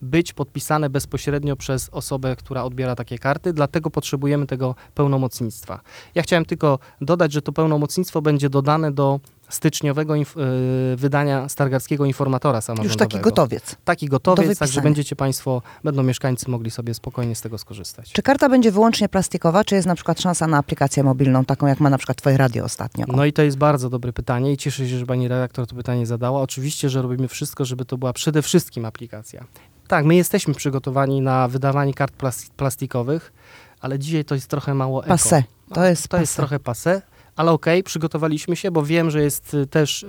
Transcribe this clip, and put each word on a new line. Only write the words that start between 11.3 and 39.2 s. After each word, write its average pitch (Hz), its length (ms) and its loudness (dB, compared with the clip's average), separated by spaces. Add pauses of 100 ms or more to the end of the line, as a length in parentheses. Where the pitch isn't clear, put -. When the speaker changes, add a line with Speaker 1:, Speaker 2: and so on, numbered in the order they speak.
Speaker 1:
Stargardzkiego 139 560 0
Informatora 135 520 0
Speaker 2:
Już 110 80 -4
taki 117 120 -6
Speaker 1:
Samorządowego. - 520 0
Speaker 2:
gotowiec. - 460 0 (100)
Speaker 1:
Taki 170 220 0
gotowiec, 139 300 4
Speaker 2:
Do 190 180 4
Speaker 1:
także 151 100 -2
Speaker 2:
wypisania. 135 180 0
Speaker 1:
będziecie 147 320 2
państwo, 131 460 -2 (220)
będą 139 200 0
mieszkańcy 127 480 -2
mogli 113 200 -4
sobie 117 220 -6
spokojnie 120 420 -6
z - 60 -10
tego 113 160 -10
skorzystać. - 560 -16
Speaker 2:
Czy 208 80 -2
karta 277 280 4
będzie 240 220 6
wyłącznie 208 380 4
plastikowa, 185 540 2
czy 196 120 0
jest 180 120 2
na 175 80 2
przykład - 260 -4
szansa 170 260 0
na 156 100 4
aplikację 143 460 0
mobilną, 131 420 4
taką 139 220 0
jak 135 120 2
ma 147 100 4
na 135 80 4
przykład - 200 -4
twoje 135 200 4
radio 117 280 2
ostatnio? - 420 -6
Speaker 1:
No 131 180 2
i 147 80 2
to 156 80 2
jest 143 160 4
bardzo 143 320 2
dobre 123 240 -6
pytanie 131 400 0
i 139 40 -2
cieszę 131 320 -4
się, 127 80 -2
że 123 80 -4
pani 127 220 0
redaktor 123 400 -2
to - 80 -12
pytanie 123 300 -2
zadała. 120 360 -2
Oczywiście, 135 480 -4
że 131 120 -2
robimy 127 260 -2
wszystko, - 380 -6
żeby 123 200 -6
to 131 120 -6
była 127 160 -2
przede 151 280 0
wszystkim 135 440 0
aplikacja. 110 600 -14 (420)
Tak, 156 180 4
my 160 100 6
jesteśmy 175 380 2
przygotowani 135 680 0
na 127 260 2
wydawanie 135 460 0
kart 139 240 -2
plas-, - 400 -6
plastikowych, 135 760 -4 (480)
ale 135 180 -4
dzisiaj 151 260 -2
to 147 100 -2
jest 135 120 -6
trochę 143 260 -4
mało 131 320 -2
eko. - 80 2
Speaker 2:
Passé. 160 300 4 (300)
To 170 80 0
Speaker 1:
No, 185 60 6
Speaker 2:
jest 175 200 2
Speaker 1:
to - 120 -2
jest 160 140 0
Speaker 2:
passé. - 20 -8
Speaker 1:
trochę 147 220 -2
passé, 165 440 -2 (340)
ale 165 160 2
okej, 165 320 2
przygotowaliśmy 160 720 -2
się, 190 160 -4
bo 160 120 2
wiem, 160 280 2
że 151 100 2